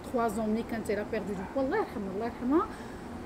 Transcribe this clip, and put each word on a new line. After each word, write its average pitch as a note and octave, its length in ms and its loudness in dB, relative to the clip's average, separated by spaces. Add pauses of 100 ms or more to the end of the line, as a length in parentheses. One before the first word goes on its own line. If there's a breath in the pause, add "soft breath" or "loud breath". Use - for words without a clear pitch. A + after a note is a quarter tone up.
تخوا A#3 240 2
زون G#3+ 200 0
ملي A3 220 2
كانت A3+ 200 -2
الا G#3 220 2
بيردو G3+ 200 -2
دو F#3 80 -4 (140)
بوا، C4+ 80 2
الله C#4 140 2
يرحمها، G#3+ 380 0
الله A3 120 -2
يرحمها. B3 400 4 (600 loud breath)